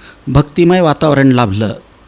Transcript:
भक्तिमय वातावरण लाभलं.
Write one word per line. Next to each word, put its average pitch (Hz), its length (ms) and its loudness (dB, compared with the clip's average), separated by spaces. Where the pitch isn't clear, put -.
भक्तिमय 170 540 0
वातावरण 147 520 0
लाभलं. 107 420 -2